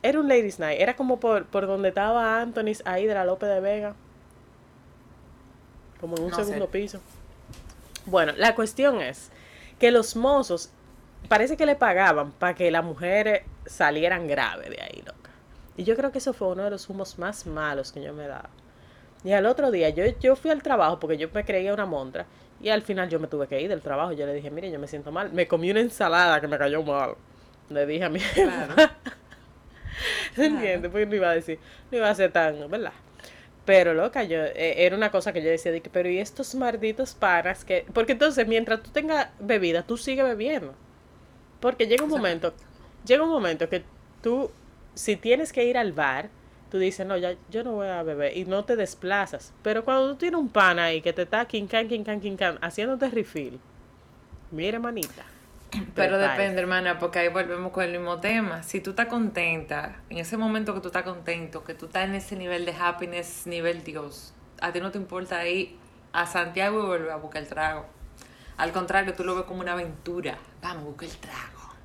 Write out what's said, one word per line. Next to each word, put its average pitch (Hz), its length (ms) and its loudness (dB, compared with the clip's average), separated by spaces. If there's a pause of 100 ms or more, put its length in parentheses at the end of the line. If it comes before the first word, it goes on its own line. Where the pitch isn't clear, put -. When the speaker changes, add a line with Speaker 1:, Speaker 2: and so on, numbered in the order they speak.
Speaker 1:
Era 285 180 4
un 285 80 2
ladies 233 300 4
night. 156 220 -2
Era 220 160 4
como 254 240 0
por, 214 260 2
por 196 200 0
donde 196 220 2
estaba 220 520 2
Anthony's, 220 440 -4
ahí 185 220 0
de 214 80 2
la 190 100 0
Lope 190 220 0
de 196 140 2
Vega. 208 340 -2 (2000)
Como 170 160 -8
en 165 80 -2
un 180 60 -2
Speaker 2:
No 170 140 -4
sé. - 0 -
Speaker 1:
segundo 202 240 -2
piso. 202 320 -6 (1040)
Bueno, 175 300 4
la 226 180 6
cuestión 233 460 2
es 135 300 -8 (480)
que 240 120 8
los 233 260 4
mozos 254 540 2 (580)
parece 240 280 4
que 311 100 4
le 285 100 6
pagaban 180 560 4
pa' 180 220 0
que 175 160 2
las 165 140 2
mujeres 196 580 0 (240)
salieran 165 600 2
graves 117 440 0
de - 120 -10
ahí, - 240 -14
loca. - 240 -20 (460)
Y 180 80 -6
yo 220 120 4
creo 269 160 -2
que 277 60 -6
eso 262 140 -2
fue 190 160 -2
uno 185 160 -4
de 208 60 -2
los 196 180 -10
humos 190 300 -10
más 190 280 -6
malos 151 460 -4
que 143 100 -12
yo 147 100 -10
me 147 160 -12
daba. 131 220 -14 (760)
Y 190 80 2
al 202 140 6
otro 254 240 4
día, 170 200 4
yo, 165 140 0 (160)
yo 262 160 8
fui 311 140 -2
al 302 120 2
trabajo 175 380 4
porque 156 160 0
yo 156 160 -4
me 208 120 -4
creía 190 280 0
una 202 140 -2
montra. 143 400 -6 (340)
Y 208 80 -4
al 208 140 2
final 185 260 -2
yo 165 100 0
me 156 80 -2
tuve 143 220 -4
que 135 120 -2
ir 175 100 -2
del 170 100 -2
trabajo. 151 320 -2
Yo 143 140 -4
le 143 80 -4
dije, 143 160 -8
"Mire, 175 200 -8
yo 151 80 -8
me 143 80 -8
siento 147 240 -10
mal". 180 220 -4
Me 170 160 0
comí 170 220 2
una 208 100 4
ensalada 175 600 4
que 151 80 -6
me 147 100 -2
cayó 143 240 0
mal. 139 320 -2 (560)
Le 143 160 0
dije 160 180 -2
a 160 60 0
mi 175 100 -2 (120)
Speaker 2:
Claro. 269 420 2
Speaker 1:
jefa. 311 240 8
<laughs> - 1400 -10
Speaker 2:
Claro. 302 180 4
Speaker 1:
¿Entiendes? 185 360 -2
Porque 208 160 0
no 208 100 -2
iba 180 140 2
a 165 40 2
decir, 160 240 -4 (320)
no 247 80 -2
iba 220 120 4
a 208 40 2
ser 185 180 2
tan, 151 380 0
¿verdad? 202 220 -6 (720)
Pero, 180 300 8
loca, 220 300 0
yo, 165 180 -2
eh, 160 440 2
era 180 100 4
una 214 140 2
cosa 190 220 0
que 165 100 -2
yo 160 80 2
decía, 165 220 2
de 165 80 -2
que, - 100 -16
"Pero 180 200 0
¿y 185 80 0
estos 208 360 -6
malditos 226 600 -2
panas 180 500 0
que?". 185 300 0
Porque 226 180 2
entonces, 262 340 4
mientras 226 360 0
tú - 80 -20
tengas 302 380 0 (120)
bebida, 190 440 2
tú 233 120 -4
sigues 262 280 0
bebiendo. 220 500 -2 (840)
Porque 247 260 2
llega 247 180 4
un 302 60 -2
Speaker 2:
Exacto. 302 80 0
Speaker 1:
momento, 170 360 0 (520)
llega 269 180 6
un 330 60 0
momento 165 380 0
que 180 160 -2 (380)
tú 240 280 0 (440)
si 208 220 -2
tienes 262 360 2
que 240 120 2
ir 247 140 2
al 208 140 0
bar, 143 360 0 (420)
tú 190 80 -4
dices, 190 280 0
"No, 196 100 -2
ya, 180 180 -2 (160)
yo 226 140 -4
no 247 80 -4
voy 202 160 -4
a 175 140 -4
beber", 147 340 -2
y 185 80 -6
no 196 200 -2
te 240 120 0
desplazas. 190 760 -4 (100)
Pero 220 220 -2
cuando 262 260 2
tú 277 60 -8
tienes 339 240 -2
un 262 80 -2
pana 180 360 6
ahí 165 180 0
que 170 100 0
te 180 100 -2
está 220 240 0
quincan, 220 420 -2
quincan, 214 320 -4
quincan, 190 420 -2
haciéndote 247 480 -2
refill, 147 500 -6 (920)
mira, 185 280 -4
manita, 233 460 -8 (480)
Speaker 2:
Pero 196 120 -6 (100)
Speaker 1:
prepárese. 190 240 2
Speaker 2:
depende, 190 420 2
hermana, 180 400 0
porque 175 180 -2
ahí 170 100 2
volvemos 180 440 -2
con 185 120 -2
el 175 80 -2
mismo 175 280 -4
tema. 196 420 -2
Si 196 180 -6
tú 190 100 -8
estás 233 160 -2
contenta, 170 920 -4 (120)
en 170 100 -10
ese 170 180 -8
momento 214 380 -2
que 190 60 -6
tú 180 80 -10
estás 180 140 -2
contento, 170 640 -8
que 165 100 -12
tú 160 120 -16
estás 185 180 -2
en 196 100 -4
ese 190 220 -8
nivel 180 280 -4
de 170 140 -4
happiness, 175 680 -4
nivel 170 360 -4
Dios, 147 500 -14 (280)
a 170 120 -4
ti 175 80 -4
no 190 120 -6
te 208 60 -8
importa 185 500 -6
ir 185 280 -4 (360)
a 170 140 0
Santiago 190 540 0
y 208 60 -2
volver 165 240 -2
a 156 60 -6
buscar 151 260 -10
el 143 60 -14
trago. 156 380 -4 (720)
Al 165 140 -2
contrario, 185 440 0
tú 180 100 -6
lo 180 100 -2
ves 180 120 -2
como 185 160 -10
una 180 100 -4
aventura. 170 680 -8 (240)
"Vamos, 175 220 -10
busca 147 220 -14
el 160 100 -16
trago". - 580 -16 (100)